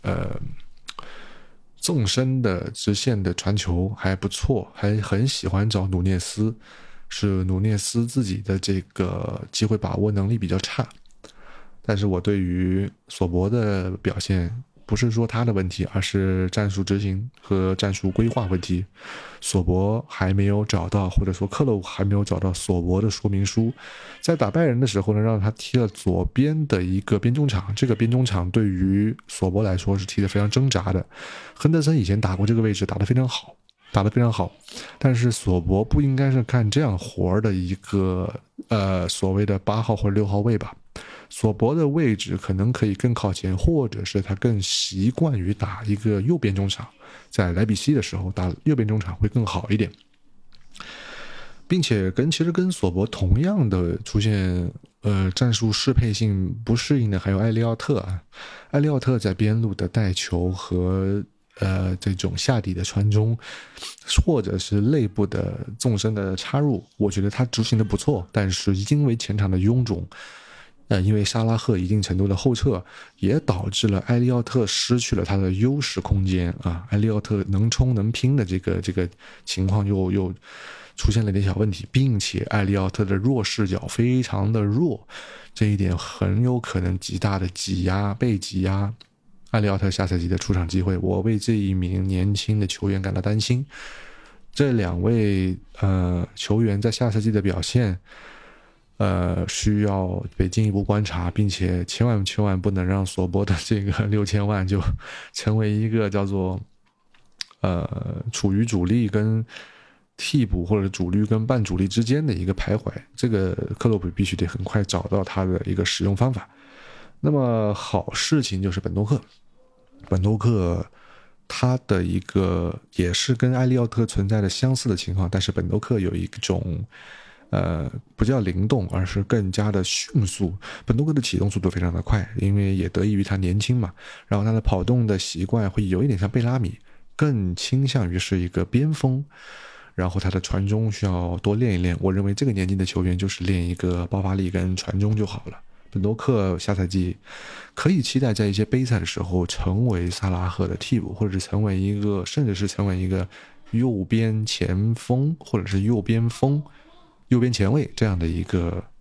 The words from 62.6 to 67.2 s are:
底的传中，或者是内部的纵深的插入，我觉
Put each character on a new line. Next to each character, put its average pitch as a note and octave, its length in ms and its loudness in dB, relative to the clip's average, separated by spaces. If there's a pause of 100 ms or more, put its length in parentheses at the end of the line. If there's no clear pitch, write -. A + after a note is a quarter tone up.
底 F#2 120 -6
的 F2+ 120 -4
传 G#2 260 2
中， A2 260 2 (880)
或 D3+ 160 4
者 F#2+ 160 -2
是 G#2 240 0
内 A#2+ 280 4
部 G2 180 0
的 F#2+ 400 -4 (120)
纵 A2+ 200 2
深 A2 160 0
的 G2 220 -2
插 - 240 -2
入， C3+ 240 0 (120)
我 G#2 140 2
觉 F#2 100 -2